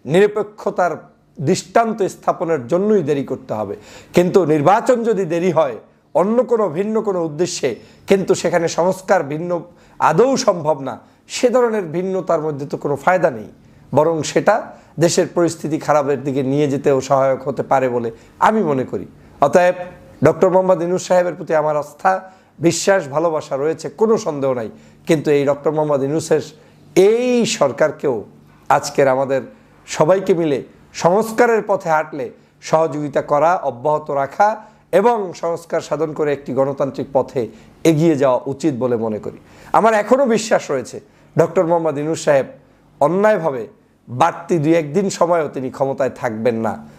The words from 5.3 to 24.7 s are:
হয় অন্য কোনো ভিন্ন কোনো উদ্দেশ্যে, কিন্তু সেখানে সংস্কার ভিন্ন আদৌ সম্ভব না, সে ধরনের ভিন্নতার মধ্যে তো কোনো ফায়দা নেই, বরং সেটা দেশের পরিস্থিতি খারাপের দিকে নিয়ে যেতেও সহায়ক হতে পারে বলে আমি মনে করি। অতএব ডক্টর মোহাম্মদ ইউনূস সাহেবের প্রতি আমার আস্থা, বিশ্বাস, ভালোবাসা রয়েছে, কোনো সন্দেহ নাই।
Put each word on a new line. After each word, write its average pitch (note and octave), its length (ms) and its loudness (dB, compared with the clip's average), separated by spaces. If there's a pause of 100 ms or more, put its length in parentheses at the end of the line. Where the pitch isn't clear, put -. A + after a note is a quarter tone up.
হয় C#3+ 240 0 (380)
অন্য G#3+ 300 2
কোনো A3 260 0
ভিন্ন G#3 320 -2
কোনো F#3 240 -2
উদ্দেশ্যে, D3+ 500 -4 (320)
কিন্তু F#3+ 280 2
সেখানে E3+ 320 0
সংস্কার F3+ 560 0
ভিন্ন D#3+ 380 -6 (380)
আদৌ G3+ 360 4
সম্ভব D#3 440 0
না, B2+ 200 -8 (280)
সে - 220 0
ধরনের A3 340 0
ভিন্নতার F3 580 -2
মধ্যে D3 240 -6
তো D#3 120 -8
কোনো D3 180 -4
ফায়দা F3 360 2
নেই, G#2+ 160 -12 (480)
বরং D#3 280 2
সেটা G3+ 480 0 (280)
দেশের E3 360 2
পরিস্থিতি D#3+ 420 -2
খারাপের C#3+ 460 0
দিকে C#3 200 -2
নিয়ে C#3+ 240 0
যেতেও C#3 340 0
সহায়ক C3+ 460 0
হতে C3+ 160 -4
পারে C3 260 0
বলে A#2 220 -4 (280)
আমি G#3+ 240 2
মনে C#3 200 0
করি। G#2+ 220 -8 (360)
অতএব F3+ 340 4 (480)
ডক্টর D#3+ 260 4
মোহাম্মদ F#3 320 2
ইউনূস F3 260 -4
সাহেবের F3+ 280 2
প্রতি D#3+ 200 -4
আমার D3+ 220 0
আস্থা, F#3+ 540 -2 (280)
বিশ্বাস, E3+ 480 0
ভালোবাসা D3+ 500 -2
রয়েছে, D3 320 -4
কোনো A3 280 2
সন্দেহ C#3 360 -2
নাই। A2+ 160 -6 (380)